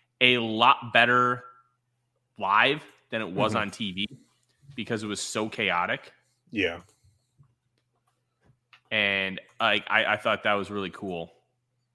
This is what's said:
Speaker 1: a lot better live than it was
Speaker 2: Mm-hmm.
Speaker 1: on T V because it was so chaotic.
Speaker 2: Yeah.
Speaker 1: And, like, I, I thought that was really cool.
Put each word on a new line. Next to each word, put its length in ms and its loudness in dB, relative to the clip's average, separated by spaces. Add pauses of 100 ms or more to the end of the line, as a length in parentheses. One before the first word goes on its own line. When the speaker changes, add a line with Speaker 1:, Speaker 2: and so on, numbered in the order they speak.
(200)
Speaker 1:
a 200 4
lot 520 2
better 540 4 (920)
live 460 2 (280)
than 100 -4
it 100 -8
was 220 0
Speaker 2:
Mm-hmm. 80 0
Speaker 1:
on 100 -6
T 220 -8
V 260 -8 (560)
because 280 -6
it 40 -6
was 140 -6
so 260 -4
chaotic. 640 -2 (380)
Speaker 2:
Yeah. 300 -2 (2000)
Speaker 1:
And, 480 0 (200)
like, 300 0
I, 160 2
I 120 0
thought 260 -2
that 100 2
was 160 -2
really 200 -6
cool. 420 -10 (640)